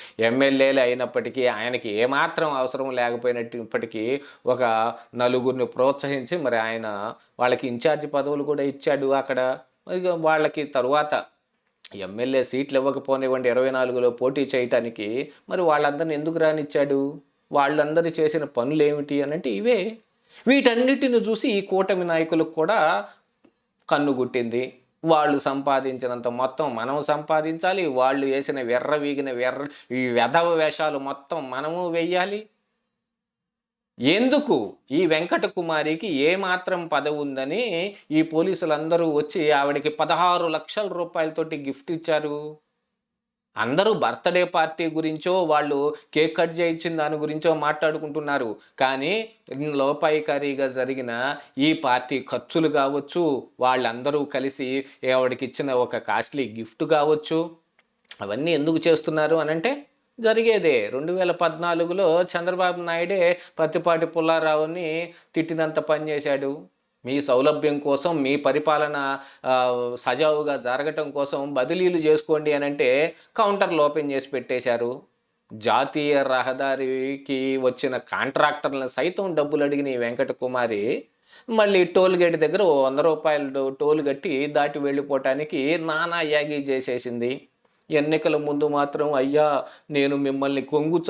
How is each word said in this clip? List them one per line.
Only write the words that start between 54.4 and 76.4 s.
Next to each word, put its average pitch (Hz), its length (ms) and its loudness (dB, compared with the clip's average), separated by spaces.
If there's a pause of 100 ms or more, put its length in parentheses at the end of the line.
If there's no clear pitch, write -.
ఆవిడకి 127 280 0
ఇచ్చిన 131 280 -6
ఒక 123 240 0
కాస్ట్లీ 113 640 -4
గిఫ్ట్ 113 260 -8
కావచ్చు, 156 640 0 (720)
అవన్నీ 131 320 -2
ఎందుకు 156 340 0
చేస్తున్నారు 156 480 2
అనంటే 165 500 -2 (340)
జరిగేదే. 214 720 2
రెండు 151 200 -4
వేల 180 200 0
పద్నాలుగులో 170 920 2
చంద్రబాబు 175 600 0
నాయుడే 175 560 0 (200)
పత్తిపాటి 165 480 2
పుల్లారావుని 160 1040 0 (220)
తిట్టినంత 160 440 0
పని 156 300 0
చేశాడు. 143 580 -2 (380)
మీ 135 160 -2
సౌలభ్యం 143 580 2
కోసం, 147 440 0
మీ 135 140 2
పరిపాలన, 143 800 0 (280)
ఆ, 123 540 2
సజావుగా 151 560 0
జరగటం 143 540 -4
కోసం 143 440 -4
బదిలీలు 175 420 2
చేసుకోండి 151 560 2
అనంటే 143 640 2 (220)
కౌంటర్లు 196 460 2
ఓపెన్ 147 300 0
చేసి 135 160 -4
పెట్టేశారు. 123 720 -2 (500)
జాతీయ 139 720 2
రహదారికి 131 1300 -2